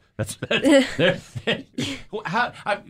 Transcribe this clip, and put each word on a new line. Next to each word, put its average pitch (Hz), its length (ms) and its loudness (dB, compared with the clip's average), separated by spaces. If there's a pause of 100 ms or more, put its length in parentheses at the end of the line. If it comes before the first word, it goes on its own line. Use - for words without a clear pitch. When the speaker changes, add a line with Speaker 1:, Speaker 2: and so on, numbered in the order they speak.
(160)
Speaker 1:
That's, - 200 -6
<laughs> - 140 -12
that's, 254 840 2
Speaker 2:
<laughs> - 120 -12
Speaker 1:
that's, 202 200 -4 (600)
how, 233 280 -2 (120)
I, 208 140 -2 (100)